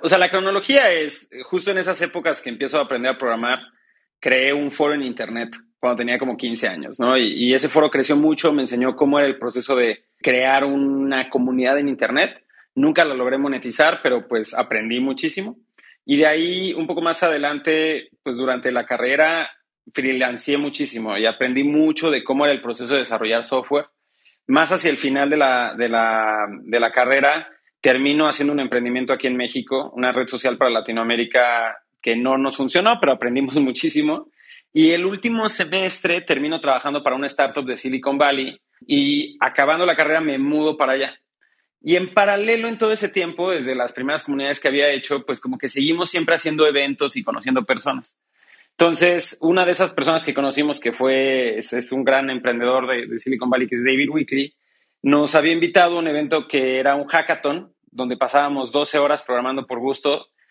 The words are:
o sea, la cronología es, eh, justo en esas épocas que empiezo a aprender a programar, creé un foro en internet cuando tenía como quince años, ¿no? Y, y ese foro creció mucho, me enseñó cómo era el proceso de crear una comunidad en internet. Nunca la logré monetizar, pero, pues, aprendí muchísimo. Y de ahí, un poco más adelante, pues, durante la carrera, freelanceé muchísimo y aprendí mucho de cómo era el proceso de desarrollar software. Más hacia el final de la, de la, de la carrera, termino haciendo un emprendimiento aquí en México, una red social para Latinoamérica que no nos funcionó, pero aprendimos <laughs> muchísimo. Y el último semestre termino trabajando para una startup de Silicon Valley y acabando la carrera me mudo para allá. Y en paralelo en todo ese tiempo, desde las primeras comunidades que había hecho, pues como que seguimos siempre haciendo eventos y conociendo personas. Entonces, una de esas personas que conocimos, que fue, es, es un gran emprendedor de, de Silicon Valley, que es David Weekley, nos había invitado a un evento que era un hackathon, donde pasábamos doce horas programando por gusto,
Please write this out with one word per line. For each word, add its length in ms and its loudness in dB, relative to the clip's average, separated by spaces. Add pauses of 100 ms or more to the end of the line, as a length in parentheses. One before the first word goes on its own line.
o 80 -2
sea, 80 6
la 140 4
cronología 600 2
es, 420 -4
eh, 100 -14
justo 280 -4
en 60 -2
esas 240 -2
épocas 400 -4
que 80 -12
empiezo 300 -4
a 60 2
aprender 280 -2
a 60 -14
programar, 420 -2 (600)
creé 340 2
un 160 -2
foro 240 0
en 80 -2
internet 480 -6 (280)
cuando 200 0
tenía 200 -2
como 200 -4
quince 280 -4
años, 320 -8
¿no? 200 2
Y, 160 0
y 180 2
ese 160 2
foro 220 4
creció 260 2
mucho, 380 4
me 80 2
enseñó 340 -2
cómo 220 2
era 100 4
el 100 -4
proceso 380 -2
de 280 0 (140)
crear 460 2
una 640 -2
comunidad 500 0
en 120 -2
internet. 520 -2 (300)
Nunca 320 4
la 100 0
logré 220 0
monetizar, 640 0
pero, 280 0
pues, 260 -4
aprendí 460 -2
muchísimo. 560 -4 (480)
Y 140 2
de 100 6
ahí, 440 0
un 140 -6
poco 160 -4
más 220 -2
adelante, 840 0 (120)
pues, 140 -6
durante 340 -2
la 160 -2
carrera, 640 0 (420)
freelanceé 640 -2
muchísimo 640 -4
y 80 2
aprendí 380 0
mucho 480 2
de 100 0
cómo 220 0
era 100 4
el 80 -6
proceso 320 -6
de 60 2
desarrollar 420 -2
software. 440 -2 (600)
Más 240 4
hacia 180 0
el 100 0
final 300 0
de 80 2
la, 380 2
de 140 -2
la, 580 0 (160)
de 160 0
la 140 2
carrera, 560 2 (320)
termino 480 2
haciendo 240 0
un 80 0
emprendimiento 520 -2
aquí 140 -2
en 100 -2
México, 600 -4
una 160 0
red 160 -2
social 280 -2
para 140 2
Latinoamérica 1080 0 (240)
que 140 0
no 240 0
nos 180 -2
funcionó, 440 2
pero 120 4
aprendimos 440 -2
<laughs> 40 4
muchísimo. 680 -2 (440)
Y 200 6
el 140 0
último 420 -2
semestre 720 -2
termino 400 -2
trabajando 420 0
para 140 2
una 100 -4
startup 400 -2
de 100 -4
Silicon 400 -4
Valley 440 0 (260)
y 540 0
acabando 440 2
la 120 2
carrera 240 2
me 180 -2
mudo 380 0
para 160 0
allá. 240 -4 (640)
Y 140 2
en 160 -2
paralelo 560 2
en 80 -6
todo 160 0
ese 160 -2
tiempo, 420 -4
desde 240 -2
las 200 -4
primeras 280 -4
comunidades 380 -4
que 80 0
había 220 2
hecho, 340 -4
pues 160 -6
como 160 -6
que 100 -6
seguimos 440 -2
siempre 240 0
haciendo 320 2
eventos 500 0
y 80 -6
conociendo 400 -2
personas. 560 -4 (520)
Entonces, 680 2
una 240 4
de 80 2
esas 180 0
personas 360 0
que 80 -2
conocimos, 440 0
que 140 -2
fue, 680 0
es, 140 -10
es 180 -4
un 140 -2
gran 240 2
emprendedor 580 0
de, 200 -2
de 120 -8
Silicon 300 -4
Valley, 180 2
que 100 -4
es 80 -2
David 260 2
Weekley, 440 -2 (460)
nos 340 2
había 200 4
invitado 420 4
a 40 -2
un 60 -2
evento 400 -2
que 320 0
era 180 4
un 100 -4
hackathon, 680 -2 (180)
donde 280 -6
pasábamos 540 0
doce 260 0
horas 240 2
programando 440 -4
por 120 -8
gusto, 480 -2 (240)